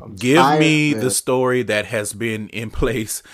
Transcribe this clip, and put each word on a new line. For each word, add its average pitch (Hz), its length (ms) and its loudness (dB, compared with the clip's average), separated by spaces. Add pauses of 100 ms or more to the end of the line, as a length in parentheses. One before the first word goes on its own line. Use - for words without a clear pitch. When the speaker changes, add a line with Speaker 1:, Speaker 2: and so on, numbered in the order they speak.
Speaker 1:
I'm 104 180 -18
Speaker 2:
Give 135 320 4
Speaker 1:
tired 156 40 4
Speaker 2:
me 151 380 4
Speaker 1:
of - 20 -
Speaker 2:
the 120 160 -2
Speaker 1:
it. - 20 -2
Speaker 2:
story 127 520 0
that 104 220 -2
has 107 280 -4
been 107 360 -6
in 110 200 -10
place 113 520 -4 (120)